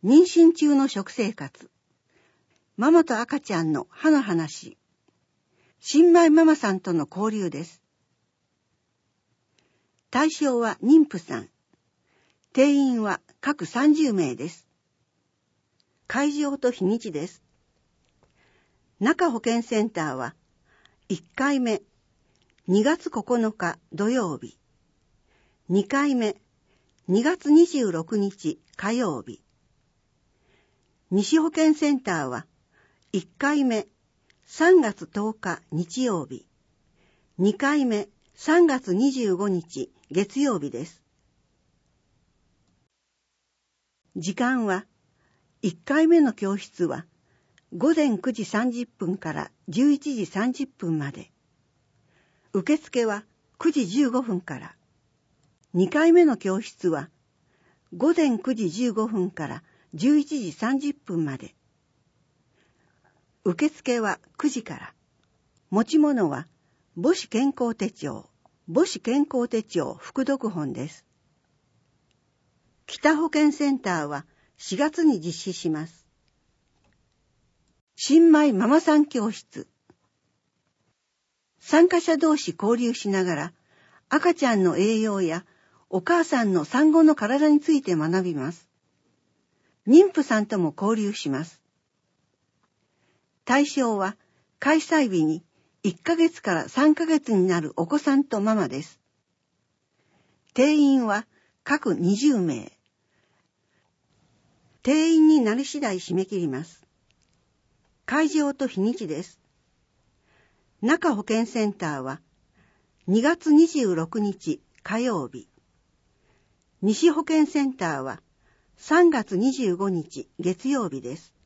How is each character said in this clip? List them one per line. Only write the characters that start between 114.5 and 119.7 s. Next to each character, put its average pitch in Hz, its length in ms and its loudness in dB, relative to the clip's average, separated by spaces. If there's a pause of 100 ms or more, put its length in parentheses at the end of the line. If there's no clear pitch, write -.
火 - 160 -6
曜 214 300 -4
日。 - 200 -18 (1300)
西 214 280 2
保 302 120 -2
健 311 240 2
セ 285 180 -2
ン 262 100 -4
タ 160 240 -6
ー - 0 -
は、 131 220 -10 (580)
三 339 300 4
月 220 300 -2
二 254 140 0
十 247 220 -2